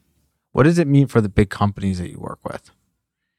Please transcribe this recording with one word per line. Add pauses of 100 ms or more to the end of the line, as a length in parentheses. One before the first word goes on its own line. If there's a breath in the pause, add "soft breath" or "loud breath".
(520)
What
does
it
mean
for
the
big
companies
that
you
work
with? (680)